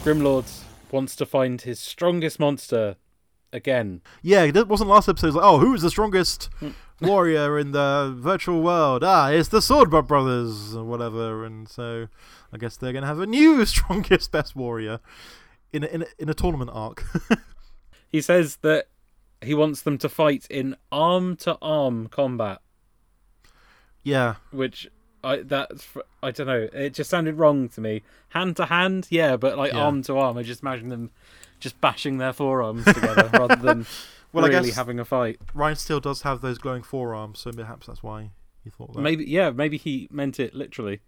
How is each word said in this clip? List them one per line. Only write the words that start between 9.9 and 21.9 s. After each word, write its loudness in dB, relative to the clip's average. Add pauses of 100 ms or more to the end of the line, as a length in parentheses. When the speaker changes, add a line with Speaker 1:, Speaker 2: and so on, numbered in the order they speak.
Speaker 2:
Brothers," 0
or -8
whatever. -6
And -16
so -10 (440)
I -16
guess -10
they're -8
gonna -6
have -6
a -2
new 6
<laughs> -
strongest, 2
best -2
warrior -8 (720)
in -4
a, -6
in -6
a, -6 (140)
in -6
a -2
tournament -2
arc. -10 (260)
<laughs> 2 (720)
Speaker 1:
He 0
says 2
that 0 (520)
he -2
wants 0
them -2
to -4
fight 0
in -6 (160)
arm-to-arm -2